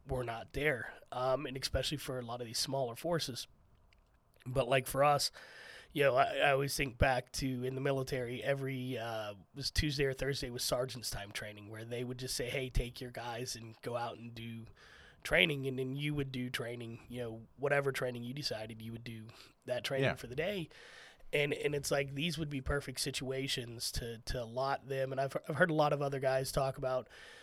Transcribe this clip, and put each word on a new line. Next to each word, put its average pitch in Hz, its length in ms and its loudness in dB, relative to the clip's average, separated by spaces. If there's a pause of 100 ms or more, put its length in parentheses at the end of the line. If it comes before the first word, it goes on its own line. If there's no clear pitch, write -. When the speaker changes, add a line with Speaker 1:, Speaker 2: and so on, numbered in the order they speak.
Speaker 1:
we're 127 140 0
not 113 320 -6
there, 135 380 0 (200)
um, 131 340 2
and 135 120 -6
especially - 400 0
for 127 200 -4
a 123 40 -4
lot 120 180 -6
of 120 60 -4
these 110 120 -4
smaller 131 380 0
forces. 160 500 0 (1000)
But, 127 220 0
like, 131 180 4
for 135 180 4
us, 147 260 6 (600)
you 139 120 4
know, 127 120 8
I, 131 200 6 (100)
I 143 60 8
always 139 240 4
think 131 220 0
back 131 340 4
to 127 320 0
in 131 100 -2
the 131 60 -4
military, 131 600 0
every, 131 560 0
uh, 110 340 -4
it 98 240 -16
was 139 140 -2
Tuesday 147 340 2
or 135 100 2
Thursday 135 360 -2
was 123 120 -6
sergeant's 123 480 0
time 101 220 -6
training 101 380 -10
where 110 140 -10
they 120 200 -4
would 123 140 -6
just 127 180 -4
say, 127 120 -2
"Hey, 131 220 -2
take 123 300 0
your 123 100 -8
guys 120 460 -6
and 113 260 -12
go 120 140 -4
out 117 220 -4
and 117 160 -12
do 113 320 -10 (580)
training," 151 420 4
and 135 120 -2
then 131 180 -2
you 147 180 0
would 139 160 -2
do 127 200 -4
training, 117 480 -6 (100)
you 123 140 -6
know, 113 180 -6 (180)
whatever 139 340 4
training 123 300 -2
you 123 120 -6
decided 110 480 -6
you 113 100 -8
would 117 120 -10
do 113 180 -10 (440)
that 123 180 -2
training 135 260 2
Speaker 2:
Yeah. - 40 0
Speaker 1:
for - 120 -8
the 120 100 -6
day. 175 320 -2 (640)
And, 147 200 4
and 147 220 2
it's 143 160 -2
like, 139 240 2
these 156 240 0
would 160 100 -2
be 139 140 -2
perfect 143 380 -2
situations 131 920 -2
to, 117 340 -4
to 104 180 0
allot 131 440 0
them. 135 240 0
And 135 80 0
I've, 139 160 0 (100)
I've 151 100 -2
heard 175 140 6
a 156 40 2
lot 151 180 6
of 143 80 0
other 139 200 0
guys 131 320 2
talk 135 260 0
about, 131 300 0 (340)